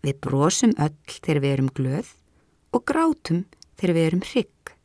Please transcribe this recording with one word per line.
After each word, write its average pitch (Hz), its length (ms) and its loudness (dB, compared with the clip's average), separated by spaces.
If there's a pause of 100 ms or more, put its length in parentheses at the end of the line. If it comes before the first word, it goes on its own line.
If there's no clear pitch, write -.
Við 139 160 -4
brosum 147 560 2
öll 151 200 -2 (120)
þegar 151 380 -2
við 139 100 2
erum 131 240 0
glöð 135 340 -4 (600)
og - 100 0
grátum 311 600 0 (340)
þegar 175 160 0
við 165 160 4
erum 180 160 -2
hrygg. - 460 -6 (120)